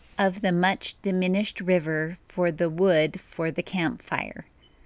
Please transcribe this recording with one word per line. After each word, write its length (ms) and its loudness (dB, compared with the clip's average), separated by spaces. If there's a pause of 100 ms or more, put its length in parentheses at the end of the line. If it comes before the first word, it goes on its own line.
(180)
of 240 2
the 100 2
much 500 0
diminished 600 0
river 560 0 (100)
for 240 0
the 180 0
wood 500 2
for 320 -4
the 120 -6
campfire. 800 -4 (400)